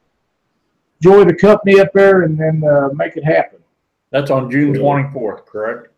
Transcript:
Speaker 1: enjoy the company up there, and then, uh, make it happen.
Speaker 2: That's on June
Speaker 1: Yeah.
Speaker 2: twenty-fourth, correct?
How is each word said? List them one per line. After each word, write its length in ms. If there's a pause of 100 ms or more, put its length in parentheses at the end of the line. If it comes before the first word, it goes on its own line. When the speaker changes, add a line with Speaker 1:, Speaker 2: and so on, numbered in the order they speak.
(1040)
Speaker 1:
enjoy 220
the 100
company 460
up 120
there, 300
and 160
then, 260
uh, 300
make 240
it 60
happen. 340 (500)
Speaker 2:
That's 220
on 200
June 240
Speaker 1:
Yeah. 60
Speaker 2:
twenty-fourth, 640
correct? 540